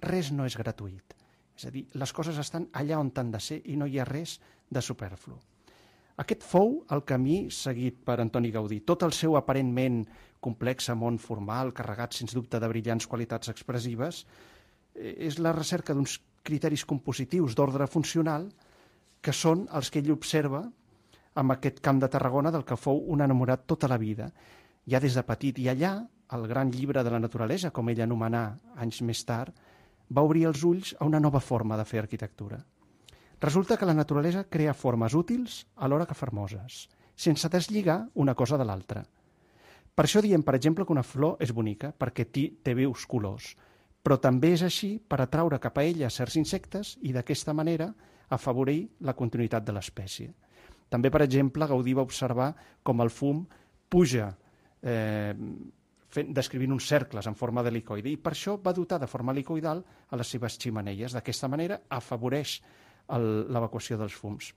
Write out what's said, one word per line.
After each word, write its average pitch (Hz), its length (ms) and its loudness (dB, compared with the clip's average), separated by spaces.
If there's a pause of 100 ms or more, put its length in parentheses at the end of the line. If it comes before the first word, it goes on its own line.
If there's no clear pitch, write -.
res 165 300 -2
no 139 120 0
és 123 140 -4
gratuït. 101 560 -8 (420)
És - 80 -16
a 127 60 -10
dir, 135 240 -10
les 135 180 -6
coses 160 300 -6
estan 165 300 -8
allà 147 260 -2
on 139 160 -2
han 120 160 -2
de 110 100 -6
ser 151 240 -8
i 143 120 -6
no 143 100 -2
hi 135 140 -2
ha 127 40 -2
res 143 360 -8 (280)
de 123 140 -2
superflu. 101 560 -10 (800)
Aquest - 300 -4
fou 220 300 4 (140)
el 143 120 0
camí 139 480 2
seguit 123 520 -4
per 120 160 0
Antoni 117 300 0
Gaudí. 107 300 -4
Tot 175 240 2
el 156 80 2
seu 160 240 2
aparentment 127 640 2 (400)
complex 123 560 -2
món 117 240 0
formal, 113 560 -4
carregat, 110 400 -6
sens 113 200 -8
dubte, 120 240 -2
de 113 80 0
brillants 113 380 -2
qualitats 117 460 -6
expressives, 123 720 -6 (680)
eh, 107 200 -10 (140)
és 143 100 -6
la 165 140 0
recerca 160 420 -2
d'uns 139 240 0 (280)
criteris 151 420 0
compositius 139 680 0
d'ordre 139 320 2
funcional 160 640 0 (720)
que 143 120 -2
són 165 420 2
els 143 160 -4
que 156 100 0
ell 147 140 2
observa 147 480 0 (760)
amb 135 160 4
aquest - 320 -2
Camp 135 160 6
de 131 80 4
Tarragona, 135 420 2
del 160 140 0
que 120 160 -2
fou 143 220 2 (100)
un 147 80 2
enamorat 127 480 4
tota 156 200 2
la 123 120 2
vida, 110 300 -4 (580)
ja 127 120 4
des 131 140 2
de 123 120 0
petit. 127 340 -2
I 127 80 0
allà, 143 240 0 (400)
el 117 160 -6
gran 127 240 0
llibre 131 320 0
de 117 80 0
la 117 80 2
naturalesa, 120 500 -2
com 117 220 -2
ell 117 100 -2
anomenà 113 440 0 (340)
anys 117 240 -4
més 113 240 -2
tard, 117 240 -4 (560)
va 143 160 4
obrir 160 240 6
els 151 160 0
ulls 175 340 2
a 147 60 -2
una 151 160 4
nova 143 240 6
forma 110 320 0
de 107 80 0
fer 110 160 -4
arquitectura. 104 600 -8 (800)
Resulta 180 360 4
que 208 80 0
la 170 100 6
naturalesa 156 540 2
crea 151 240 2
formes 120 420 2
útils 233 520 0 (100)
alhora 147 300 2
que 143 100 -6
fermoses, 104 720 -8 (280)
sense 160 380 2
deslligar 190 640 2
una 139 200 4
cosa 127 220 2
de 135 80 2
l'altra. 104 400 -6 (920)
Per 151 80 6
això 208 200 6
diem, 185 180 6
per 135 140 4
exemple, 160 300 4
que 170 60 2
una 135 120 4
flor 151 360 0
és 117 120 0
bonica, 110 400 -2
perquè 120 400 -2
ti-, 139 160 0 (160)
té 127 120 2
vius 131 300 0
colors, 104 460 -4 (500)
però 143 200 6
també 131 320 6
és 165 100 4
així 196 340 -2
per 135 220 -2
atraure 151 400 2
cap - 180 -4
a 143 60 4
ella 160 280 0
certs - 280 -2
insectes 190 600 -4
i 139 100 -2
d'aquesta 139 400 -2
manera 160 380 0 (420)
afavorir 135 480 0 (200)
la 139 160 -2
continuïtat 117 500 0
de 107 100 -4
l'espècie. - 560 -10 (560)
També, 127 220 4
per 151 140 6
exemple, 139 420 4
Gaudí 127 280 2
va 135 120 2
observar 127 460 -2 (340)
com 120 160 4
el 117 80 4
fum 143 340 0 (460)
puja, 123 400 6 (520)
eh, 107 520 -2 (760)
fent, 151 260 -4
descrivint 131 380 -2
uns 127 140 -2
cercles 123 400 0
en 107 80 -4
forma 117 320 -2
d'helicoide, 113 460 -4
i 151 40 -6
per 160 160 -4
això 202 300 -4
va 185 100 2
dotar 175 300 -2
de 127 80 -6
forma 123 240 -2
helicoidal 160 480 -4 (280)
a 131 60 -6
les 120 200 -2
seves 113 260 -4
xemeneies. 107 500 -6
D'aquesta 131 360 -6
manera 165 320 -2 (100)
afavoreix 127 720 -4 (540)
el, 120 120 2 (260)
l'evacuació 117 460 -2
dels 104 160 -6
fums. - 420 -12